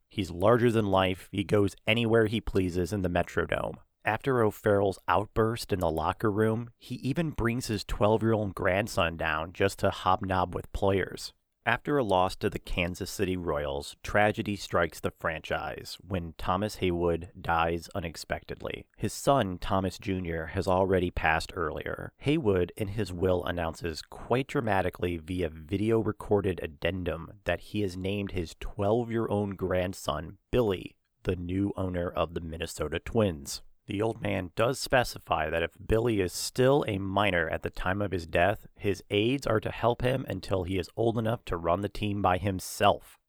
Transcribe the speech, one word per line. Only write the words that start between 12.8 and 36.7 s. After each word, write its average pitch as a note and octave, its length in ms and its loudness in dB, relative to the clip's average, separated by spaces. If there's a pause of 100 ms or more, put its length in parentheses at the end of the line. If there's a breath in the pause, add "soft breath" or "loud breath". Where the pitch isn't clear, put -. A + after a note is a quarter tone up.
City F#2 260 0
Royals, D2 640 -4
tragedy G#2 540 2
strikes F2 440 0
the F#2 120 -2
franchise D#2 880 -4
when E2+ 340 -6
Thomas G2 420 -2
Haywood E2+ 520 0 (100)
dies E2+ 540 0
unexpectedly. - 920 -8 (100)
His A2 160 -4
son, G#2+ 460 0
Thomas F#2+ 400 -2
Junior, E2 480 -4
has F2+ 200 -2
already F#2 440 4
passed D#2+ 440 2
earlier. - 600 -6
Haywood, G#2 580 2
in G#2+ 120 -4
his G2 260 -4
will, F2+ 320 0
announces E2+ 560 -4
quite - 460 -4
dramatically F2+ 680 0
via E2+ 320 -4
video-recorded G2+ 1120 0
addendum E2 720 -4 (100)
that F2 160 0
he - 220 -4
has F#2 140 -2
named G2 360 -4
his F2 280 -6
twelve-year-old G#2+ 960 0
grandson, F2+ 840 -2 (100)
Billy, G#2+ 460 0 (300)
the F#2+ 100 0
new F#2 420 0
owner F2+ 320 -2
of E2 240 -2
the E2 80 -6
Minnesota D#2+ 560 -6
Twins. F2 640 -2 (260)
The G2+ 140 -4
old A2 200 -2
man G2 340 -4
does B2 240 0
specify E2+ 680 0
that E2 140 2
if E2 80 -2 (140)
Billy A2 360 2
is F2+ 100 2
still C3+ 560 2